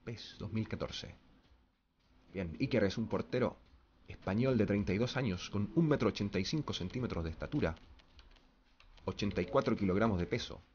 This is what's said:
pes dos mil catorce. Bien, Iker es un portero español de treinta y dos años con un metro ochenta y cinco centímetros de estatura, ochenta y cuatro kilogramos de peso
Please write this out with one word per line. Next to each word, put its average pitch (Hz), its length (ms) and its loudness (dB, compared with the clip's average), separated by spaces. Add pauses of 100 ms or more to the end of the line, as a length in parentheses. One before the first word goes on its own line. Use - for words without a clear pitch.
pes - 360 -10
dos 92 140 -6
mil 110 140 0
catorce. - 480 -6 (1160)
Bien, 87 280 -4
Iker 120 240 2
es 95 140 2
un 113 100 -2
portero 107 500 0 (500)
español 120 500 2
de 104 80 6
treinta 98 280 2
y 98 40 2
dos 123 200 0
años 104 320 -2
con 104 260 -2
un 165 120 6
metro 127 220 4
ochenta 98 280 -2
y 95 80 0
cinco - 280 -2
centímetros 87 500 -4
de 80 80 -2
estatura, 82 440 -2 (1300)
ochenta 98 360 -2
y 90 60 0
cuatro 131 280 2
kilogramos 101 440 2
de 87 80 0
peso - 340 -6 (140)